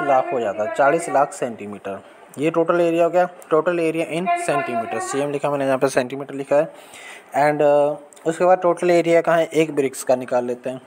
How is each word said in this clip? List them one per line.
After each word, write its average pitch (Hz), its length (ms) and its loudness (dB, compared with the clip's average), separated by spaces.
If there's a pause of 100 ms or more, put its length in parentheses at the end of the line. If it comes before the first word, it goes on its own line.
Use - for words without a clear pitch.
लाख 135 300 2
हो 127 80 -2
जाता 104 240 -4
है, 113 100 -6
चालीस 147 340 2
लाख 143 240 2
सेंटीमीटर। 101 680 -10 (380)
ये 156 120 0
total 170 300 2
एरिया 170 240 2
हो 170 60 2
गया, 180 180 2 (260)
total 156 200 2
area 165 400 -2
in 175 120 -4 (240)
centimeter, 123 500 -4
Same 143 300 -4
लिखा 143 200 -2
मैंने 143 160 -2
यहाँ 131 120 2
पे 135 100 2
centimeter 131 460 -4
लिखा 139 220 -2
है। 160 160 0 (640)
And, 147 260 2
अ, 147 320 4 (320)
उसके 165 180 0
बाद 185 140 6
total 175 320 2
area 170 300 4
कहाँ 165 180 2
है, 160 80 2
एक 151 280 0
bricks 135 280 -2
का 131 140 2
निकाल 123 280 -2
लेते 123 260 -6
हैं। 131 160 -10